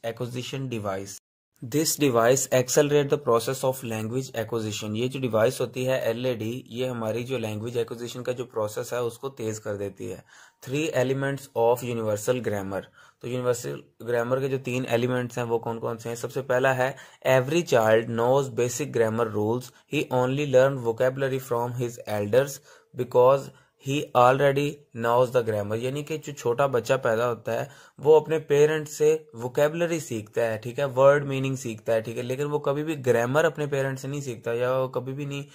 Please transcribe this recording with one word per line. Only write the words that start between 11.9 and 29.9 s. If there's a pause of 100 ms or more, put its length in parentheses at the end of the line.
grammar, (400)
तो
यूनिवर्सल (200)
ग्रामर
के
जो
तीन
एलिमेंट्स
हैं
वो
कौन
कौन
से
हैं?
सबसे
पहला
है (340)
every
child
knows
basic
grammar
rules, (200)
he
only
learn
vocabulary
from
his (120)
elders (380)
because (340)
he (200)
already (300)
knows
the
grammar,
यानी
कि
जो
छोटा
बच्चा
पैदा
होता
है (320)
वो
अपने
पेरेंट्स
से (240)
वोकैबुलरी